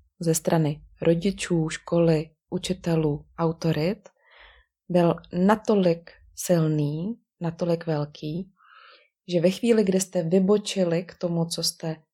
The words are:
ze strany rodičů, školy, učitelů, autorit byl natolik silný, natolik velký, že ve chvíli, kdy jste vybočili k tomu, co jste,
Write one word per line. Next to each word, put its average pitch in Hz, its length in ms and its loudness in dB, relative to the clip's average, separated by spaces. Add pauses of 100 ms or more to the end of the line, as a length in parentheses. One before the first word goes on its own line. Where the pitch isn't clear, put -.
(200)
ze 165 140 0
strany 160 520 0 (140)
rodičů, 170 680 0
školy, 165 680 0 (140)
učitelů, 165 760 -4 (100)
autorit 165 720 -2 (800)
byl 170 260 4 (320)
natolik 196 640 2 (240)
silný, 160 880 0 (180)
natolik 170 460 -4
velký, 151 640 -6 (760)
že 175 120 2
ve 175 100 4
chvíli, 220 340 2
kdy 190 160 2
jste 180 220 -4
vybočili 185 840 2
k - 100 -20
tomu, 170 300 -2
co 170 180 -8
jste, 160 400 -8 (100)